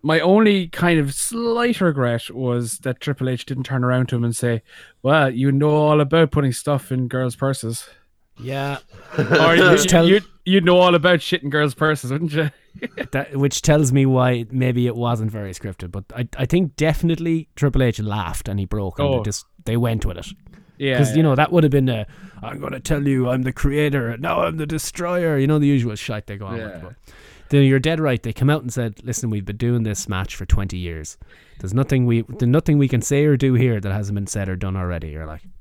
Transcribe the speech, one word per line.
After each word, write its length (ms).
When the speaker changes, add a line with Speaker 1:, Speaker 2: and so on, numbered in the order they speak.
Speaker 1:
my 180
only 480
kind 300
of 140
slight 680
regret 480
was 480
that 220
Triple 280
H 160
didn't 200
turn 200
around 240
to 80
him 80
and 100
say, 280
"Well, 260
you 240
know 220
all 260
about 300
putting 220
stuff 380
in 180
girls' 280
purses." 500
Speaker 2:
Yeah. 440
Speaker 1:
<laughs> 360
Or 380
you, 140
Speaker 2:
Which 160
tell- 200
Speaker 1:
you, 140
you 160
know 160
all 180
about 280
shit 200
in 60
girls' 260
purses, 380
wouldn't 220
you? 160
<laughs> 320
Speaker 2:
That, 220
which 280
tells 300
me 120
why 460
maybe 360
it 80
wasn't 360
very 240
scripted, 360
but 140
I, 220
I 80
think 320
definitely 800
Triple 260
H 160
laughed 480
and 140
he 60
broke 320
and 100
Speaker 1:
Oh. 80
Speaker 2:
they 60
just, 240
they 140
went 260
with 140
it. 80
Speaker 1:
Yeah, 220
Speaker 2:
'Cause, 140
you 40
Speaker 1:
yeah. 60
Speaker 2:
know, 120
that 160
would 140
have 60
been 180
a, 180
"I'm 180
gonna 200
tell 280
you 220
I'm 100
the 140
creator 560
and 100
now 220
I'm 160
the 80
destroyer." 720
You 80
know, 120
the 80
usual 300
shite 300
they 100
go 80
on 140
Speaker 1:
Yeah. 80
Speaker 2:
with. 160
But 120
then 140
you're 180
dead 200
right. 220
They 120
come 160
out 100
and 100
said, 320
"Listen, 280
we've 160
been 100
doing 280
this 260
match 260
for 80
twenty 320
years. 400
There's 120
nothing 320
we, 240
there's 220
nothing 260
we 120
can 120
say 240
or 140
do 160
here 260
that 100
hasn't 240
been 120
said 240
or 60
done 200
already." 320
You're 160
like, 160